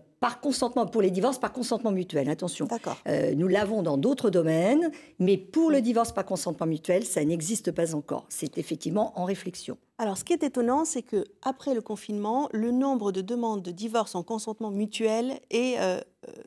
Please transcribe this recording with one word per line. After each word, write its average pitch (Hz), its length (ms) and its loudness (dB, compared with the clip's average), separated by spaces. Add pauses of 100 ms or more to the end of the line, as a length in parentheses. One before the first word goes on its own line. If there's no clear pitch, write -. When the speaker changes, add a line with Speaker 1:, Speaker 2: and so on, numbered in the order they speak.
(200)
Speaker 1:
par 247 200 0
consentement, 254 460 0
pour 220 160 2
les 190 80 4
divorces 190 280 0
par 214 140 -2
consentement 233 400 -2
mutuel, 170 380 0
attention. 165 360 -4
Speaker 2:
D'accord. 202 300 -4 (120)
Speaker 1:
Euh, 151 260 2
nous 160 140 2
l'avons 202 340 2
dans 151 160 2
d'autres 240 320 2
domaines, 180 600 4 (280)
mais 190 180 6
pour 320 340 2
le 285 80 6
Speaker 2:
Mhm. 254 60 4
Speaker 1:
divorce 233 280 2
par 190 120 -2
consentement 175 420 -2
mutuel, 165 380 2
ça - 200 0
n'existe 165 480 0
pas 165 220 0
encore. 147 360 -6
C'est - 280 -8
effectivement 170 600 -2
en 180 60 -2
réflexion. 190 520 -6 (220)
Speaker 2:
Alors, 202 200 -2
ce - 60 -8
qui - 80 0
est 339 100 0
étonnant, 262 440 2
c'est 254 160 -4
que 196 220 -2 (180)
après 262 320 -2
le 226 80 -2
confinement, 214 680 -4
le 226 180 0
nombre 247 420 2
de 185 80 -2
demandes 220 420 -2
de 175 80 -8
divorce 214 440 -2
en 180 80 -2
consentement 220 480 -6
mutuel 220 640 0 (180)
est, 247 280 2
euh, 185 220 0 (280)
euh, - 40 -14 (140)